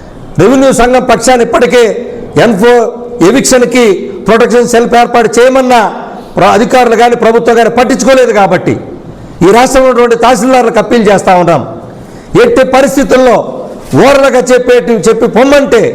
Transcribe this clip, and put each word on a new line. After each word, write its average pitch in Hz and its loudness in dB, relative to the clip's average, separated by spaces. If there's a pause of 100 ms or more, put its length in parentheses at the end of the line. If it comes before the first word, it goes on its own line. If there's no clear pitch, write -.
(420)
రెవెన్యూ 262 2 (100)
సంఘం 247 0
పక్షాన్ని 240 0
ఇప్పటికే 240 0 (640)
ఎన్ఫో-, 233 2 (440)
ఎవిక్షన్కి 247 0 (440)
ప్రొటెక్షన్ 233 0
సెల్ 233 2 (140)
ఏర్పాటు 240 0 (100)
చేయమన్న 254 2 (600)
ప్ర-, 196 2
అధికారులు 240 2
కానీ 240 2
ప్రభుత్వం 226 2
కానీ 220 0
పట్టించుకోలేదు. 247 0
కాబట్టి 165 0 (720)
ఈ - 4
రాష్ట్రంలో 262 2
ఉన్నటువంటి 233 0
తహసీల్దార్లకు 247 0
అప్పీల్ 233 0
చేస్తా 196 2 (100)
ఉన్నాం, 165 0 (800)
ఎట్టి 254 2 (120)
పరిస్థితుల్లో 254 2 (680)
ఓరలుగా 269 2 (100)
చెప్పేటి, 247 2 (160)
చెప్పి 226 0 (100)
పొమ్మంటే 262 2 (120)